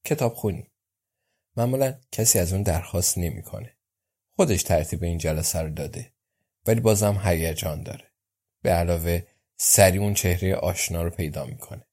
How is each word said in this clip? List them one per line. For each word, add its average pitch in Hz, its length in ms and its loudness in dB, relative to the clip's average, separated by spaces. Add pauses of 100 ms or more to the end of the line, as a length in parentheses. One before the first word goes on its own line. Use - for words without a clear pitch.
کتاب 131 280 0
خونی. - 380 -6 (840)
معمولاً 131 440 0 (120)
کسی - 280 2
از 90 140 2
اون 98 100 0
درخواست 87 540 -2
نمی‌کنه. - 600 -8 (580)
خودش 131 280 2
ترتیب 80 400 0
این 85 140 -2
جلسه 78 420 -2
رو 80 100 -4
داده. - 440 -10 (520)
ولی 113 140 2
بازم 104 440 2
هیجان 82 600 -2
داره. - 280 -14 (500)
به - 100 0
علاوه 85 500 0 (360)
سریع 98 440 6
اون 101 120 0
چهره 95 420 2
آشنا 85 480 -2
رو 85 60 -2
پیدا 76 360 -6
می‌کنه. - 480 -16